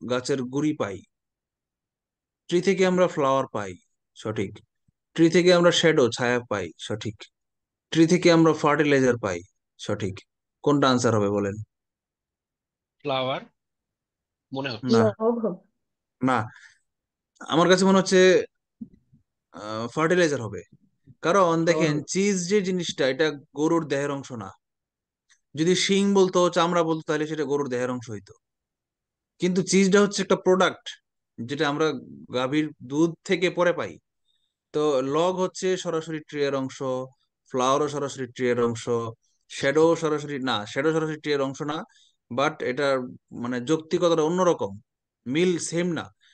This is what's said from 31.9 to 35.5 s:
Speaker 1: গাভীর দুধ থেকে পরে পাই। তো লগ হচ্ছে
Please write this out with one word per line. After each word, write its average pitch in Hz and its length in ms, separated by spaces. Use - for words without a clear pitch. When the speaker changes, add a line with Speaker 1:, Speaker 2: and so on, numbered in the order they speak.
Speaker 1:
গাভীর 143 380
দুধ 151 300
থেকে 180 260
পরে 175 240
পাই। 107 240
তো 151 300
লগ 160 340
হচ্ছে 185 420